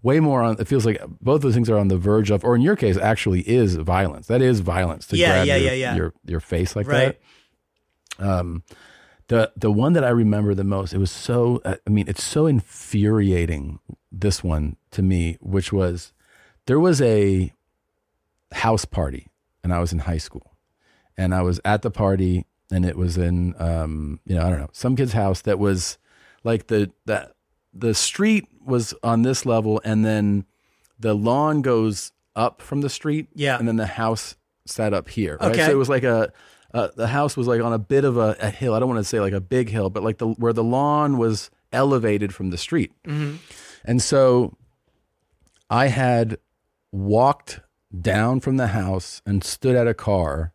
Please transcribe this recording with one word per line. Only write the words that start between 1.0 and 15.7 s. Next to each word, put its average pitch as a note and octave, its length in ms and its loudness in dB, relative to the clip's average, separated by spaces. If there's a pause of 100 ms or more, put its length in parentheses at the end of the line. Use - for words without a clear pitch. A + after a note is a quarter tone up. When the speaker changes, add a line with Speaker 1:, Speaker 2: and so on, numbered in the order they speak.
Speaker 1:
both C#3 200 2
those C3 120 2
things A2+ 160 2
are A2 80 4
on G2+ 100 2
the F#2+ 100 2
verge G#2 320 2
of, G#2 140 2
or A#2+ 120 4
in A#2 60 4
your F3+ 140 4
case, G2+ 220 2
actually G#2 440 0
is A2 340 2
violence. E2 520 -2
That A#2+ 140 2
is B2+ 180 4
violence F2 480 -2
to - 100 -2
Speaker 2:
Yeah, E3+ 120 4
Speaker 1:
grab - 180 2
Speaker 2:
yeah, C#3 80 2
Speaker 1:
your, C3+ 120 2
Speaker 2:
yeah, B2+ 60 0
yeah. B2+ 220 -4
Speaker 1:
your, E2 180 -2 (120)
your E2+ 160 -4
face F2+ 340 -4
like G#2 120 -4
Speaker 2:
Right. C#3 300 2 (1000)
Speaker 1:
that. F#2+ 60 -4 (140)
Um, E2+ 240 -6 (680)
the, A2+ 260 2
the G#2+ 160 0
one B2 220 4
that D#3+ 100 4
I B2 60 2
remember G#2 440 2
the G2 120 -2
most, G2 280 -4
it G2 40 -2
was F#2+ 140 0
so, A#2+ 520 -2
uh, F#2+ 120 -4 (120)
I - 20 -10
mean, G#2 200 2
it's G2+ 140 -4
so D3+ 240 0
infuriating, F#2+ 1300 0 (320)
this F#2+ 320 -2
one D#2 320 -2 (160)
to - 100 -4
me, F2 380 0
which F#2+ 320 -4